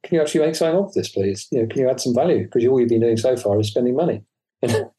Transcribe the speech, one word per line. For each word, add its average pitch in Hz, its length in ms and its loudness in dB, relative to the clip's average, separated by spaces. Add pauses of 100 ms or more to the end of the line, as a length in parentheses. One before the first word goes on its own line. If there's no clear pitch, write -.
can - 140 -2
you 156 40 4
actually 151 240 0
make 156 120 0
something 170 280 0
of 190 100 -10
this, 92 160 -4
please? 98 420 -4
You 127 100 0
know, 113 60 -2
can 135 120 -4
you 127 80 2
add 127 120 -2
some 123 140 -2
value? 131 340 0
'Cause 120 180 0
all 131 140 4
you've 117 80 2
been 113 120 2
doing 113 160 2
so 123 200 0
far 104 240 0
is 107 80 0
spending 123 260 0
money." 135 320 -2
<laughs> - 360 -14
And 120 240 -2 (120)